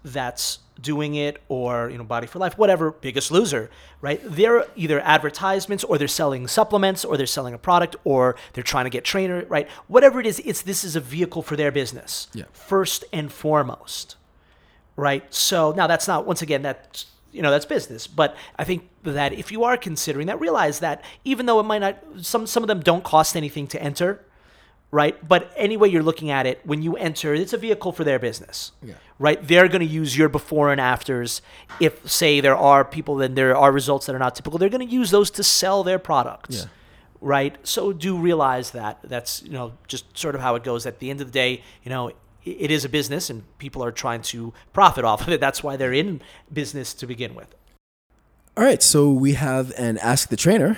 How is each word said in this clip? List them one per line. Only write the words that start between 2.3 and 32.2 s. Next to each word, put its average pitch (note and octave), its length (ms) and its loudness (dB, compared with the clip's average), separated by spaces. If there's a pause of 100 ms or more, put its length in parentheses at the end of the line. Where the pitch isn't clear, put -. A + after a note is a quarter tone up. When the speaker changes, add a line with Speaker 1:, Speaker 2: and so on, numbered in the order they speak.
Speaker 1:
Life, F3+ 180 -4
whatever, F3 360 4
Biggest C3 380 -6
Loser, D3 400 2 (300)
right? C#3+ 240 -4
They're A3+ 500 2
either D3+ 260 0
advertisements, F#3 840 0
or D#3+ 140 0
they're C#3 100 0
selling C3+ 400 -2
supplements, G3+ 560 2
or D3+ 140 -2
they're C3+ 80 0
selling B2 260 -6
a A#2 60 -12
product, F3 360 2 (100)
or B2+ 320 2 (180)
they're B2 100 -10
trying B2+ 220 -2
to B2+ 40 -6
get A#2+ 140 -6
trainer, F3+ 460 -2
right? D3 180 0 (180)
Whatever B3+ 320 8
it A#3+ 60 -4
is, G#3+ 220 -2
it's, A3 160 -4
this F#3 200 -4
is E3 140 -6
a E3 40 -2
vehicle D#3+ 420 -4
for - 120 -6
their D3 160 2
business, B2+ 600 -6
Speaker 2:
Yeah. A2 200 -12
Speaker 1:
first - 600 -2
and D3+ 180 -6
foremost, - 840 -2 (800)
right? C#3 360 0
So D#3+ 400 2
now F3 140 2
that's E3 220 2
not, E3+ 180 0
once F3+ 140 -2
again, D3 220 -2
that's, - 440 -10 (260)
you B3+ 80 -12
know, D3+ 100 2
that's D3 140 2
business. C3 420 -6
But - 300 0 (200)
I D3 80 -4
think F3 240 -6 (160)
that C#3+ 280 -2
if G3+ 200 -12
you A3 120 0
are A#3+ 120 2
considering D#3 500 -6
that, G#3 140 -6
realize A#3+ 400 0
that D#3 220 -4 (220)
even B3+ 220 -2
though A3+ 140 4
it - 40 2
might G#3+ 140 -2
not, G3 180 -2 (240)
some, A3 260 -4
some A#3 160 0
of A3 40 -4
them G3+ 140 0
don't E3+ 240 2
cost D#3 320 2
anything D3 320 -6
to - 140 -8
enter, F3+ 400 -2 (680)
right? D3 360 0
But F3 300 2
any A3 220 -2
way G#3 100 8
you're E3+ 140 2
looking D#3 280 -2
at C3+ 140 0
it, B2+ 200 -2
when D3+ 180 -4
you E3 140 -2
enter, D#3 360 -4
it's F#3 220 -2
a - 20 -2
vehicle G#3+ 360 -2
for E3+ 120 -4
their C3+ 140 2
business, - 540 -8 (100)
Speaker 2:
Yeah. A2+ 140 -20 (220)
Speaker 1:
right? D3+ 240 2
They're F3 240 8
gonna F3 200 0
use D#3 320 -2
your D#3 100 6
before D3 420 0
and C#3 80 0
afters. B2+ 600 -2 (400)
If, D#3+ 260 0
say, D3 360 2